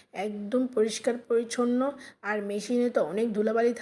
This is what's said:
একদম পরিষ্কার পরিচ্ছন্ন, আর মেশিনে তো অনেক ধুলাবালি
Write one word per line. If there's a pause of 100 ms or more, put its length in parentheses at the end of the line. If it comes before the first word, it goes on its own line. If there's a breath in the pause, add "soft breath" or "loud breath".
(120)
একদম (140)
পরিষ্কার (140)
পরিচ্ছন্ন, (420 loud breath)
আর (120)
মেশিনে
তো (100)
অনেক (100)
ধুলাবালি